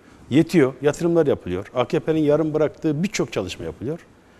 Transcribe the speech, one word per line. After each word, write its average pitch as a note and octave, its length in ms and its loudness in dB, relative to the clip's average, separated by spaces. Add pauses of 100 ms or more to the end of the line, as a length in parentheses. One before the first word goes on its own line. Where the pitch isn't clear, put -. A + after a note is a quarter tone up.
(300)
Yetiyor, C#3 520 4
yatırımlar E3 460 2
yapılıyor. F#2 480 -2
A B2 100 2
K D#3 140 -2
P'nin D#3+ 220 -2
yarım D3+ 320 2
bıraktığı D3+ 500 -2
birçok - 300 -4
çalışma F2+ 320 -6
yapılıyor. A2 340 -8 (400)